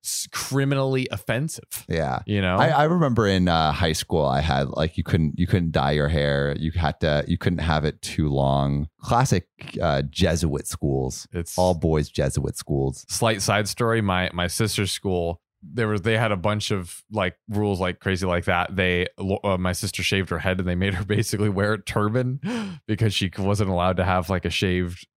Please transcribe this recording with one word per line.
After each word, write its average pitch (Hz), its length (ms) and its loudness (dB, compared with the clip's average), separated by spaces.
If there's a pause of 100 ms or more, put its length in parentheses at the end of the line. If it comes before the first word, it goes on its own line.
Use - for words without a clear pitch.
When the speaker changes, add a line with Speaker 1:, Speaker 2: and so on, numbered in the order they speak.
Speaker 1:
s-, - 300 -6
criminally 135 760 0
offensive. - 760 -6
Speaker 2:
Yeah. 73 380 0
Speaker 1:
You 104 140 0
know? 92 160 2
Speaker 2:
I, 131 120 4
I 147 160 4
remember 147 420 4
in, 95 220 4
uh, 80 240 4
high 80 200 2
school, 78 320 0
I 67 160 2
had, 69 300 0
like, - 260 -2
you 87 80 -2
couldn't, 80 340 0
you 87 80 2
couldn't 85 260 2
dye 73 200 2
your 73 160 2
hair. 71 500 0
You 80 140 -2
had 80 280 -2
to, 76 280 2
you 87 100 0
couldn't 87 220 -2
have 78 240 0
it 76 180 -2
too - 280 -2
long. 69 580 0 (120)
Classic, 120 460 0 (360)
uh, 71 200 0
Jesuit 78 640 0
schools. 67 680 -4
Speaker 1:
It's 85 260 -8
Speaker 2:
All 90 160 4
boys 78 340 0
Jesuit - 480 -2
schools. 69 520 -4
Speaker 1:
Slight 110 340 0
side 104 260 0
story. 113 320 0
My, 92 320 0
my 87 140 -2
sister's 104 460 -2
school, 87 480 -2 (260)
there 113 220 -2
was, 104 140 -2
they 113 160 2
had 113 140 2
a 101 40 0
bunch 104 340 -2
of, 92 400 -6
like, 98 260 -2 (120)
rules, 104 320 0
like, 90 200 -2
crazy 95 260 0
like 87 180 0
that. 87 320 0
They, 90 300 2 (120)
lo-, 95 240 -2
uh, 98 140 2
my 90 160 0
sister - 300 -4
shaved 95 260 0
her 85 100 -2
head 92 200 0
and 90 100 -2
they 87 60 0
made 95 200 0
her 90 100 -4
<laughs> - 20 -10
basically 104 420 0
wear 101 240 2
a 107 100 -4
turban 135 1040 -2
because 107 280 2
she 95 240 0
wasn't 101 320 0
allowed 90 260 2
to 90 80 2
have, 90 240 2
like, 92 160 0
a 87 60 0
shaved 90 560 -2 (100)